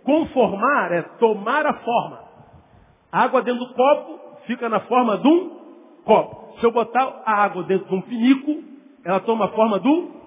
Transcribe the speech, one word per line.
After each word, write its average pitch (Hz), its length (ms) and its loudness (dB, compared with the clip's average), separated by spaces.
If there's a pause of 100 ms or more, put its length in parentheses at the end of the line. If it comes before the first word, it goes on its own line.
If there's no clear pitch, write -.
Conformar 247 880 0
é 175 80 0 (180)
tomar 226 460 0
a 294 80 0
forma. 185 500 -4 (880)
A 175 100 0
água 247 200 2
dentro 240 240 -4
do - 80 -20
copo 262 460 0 (260)
fica 240 220 -6
na 220 140 -2
forma 233 360 0
de 175 100 2
um 349 220 4 (540)
copo. - 560 0
Se - 60 -2
eu 233 60 4
botar 240 540 -2
a 208 180 2
água 196 200 -2
dentro 185 240 -2
de 185 80 -2
um 185 60 -4
pinico, 269 600 0 (440)
ela 185 160 0
toma 226 240 0
a 185 40 -4
forma 220 300 0
do 302 320 0 (160)